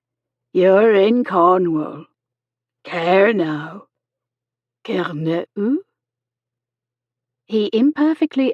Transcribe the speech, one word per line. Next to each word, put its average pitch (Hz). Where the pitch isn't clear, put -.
You're 190
in 214
Cornwall. 170
Care 185
now. 165
Care 185
ne 160
où? 226
He 214
imperfectly 294